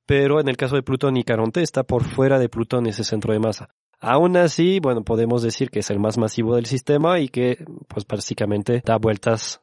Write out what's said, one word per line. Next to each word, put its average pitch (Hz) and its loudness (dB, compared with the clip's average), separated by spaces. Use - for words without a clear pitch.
Pero 139 4
en 139 0
el 127 -2
caso 135 -2
de 135 0
Plutón 131 0
y 123 0
Caronte, 113 0
está 139 -2
por 120 0
fuera 135 2
de 120 0
Plutón 117 -2
ese 107 -4
centro 107 -2
de 107 2
masa. 107 -2
Aún 160 2
así, 175 2
bueno, 123 0
podemos 117 0
decir 117 -2
que 107 -4
es 101 -6
el 101 -2
más 107 0
masivo 113 0
del 120 -2
sistema 147 0
y 135 -2
que, 123 -2
pues, - -8
básicamente 104 -2
da 117 2
vueltas 110 -2